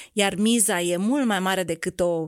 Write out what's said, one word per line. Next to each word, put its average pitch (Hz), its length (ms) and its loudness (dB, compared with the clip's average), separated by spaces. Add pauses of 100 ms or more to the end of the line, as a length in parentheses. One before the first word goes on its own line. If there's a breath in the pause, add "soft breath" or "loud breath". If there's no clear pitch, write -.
(120)
Iar 196 220 0
miza 214 460 2
e 175 160 0
mult 240 300 0
mai 208 140 0
mare 190 220 0
decât 170 380 -6
o 170 280 0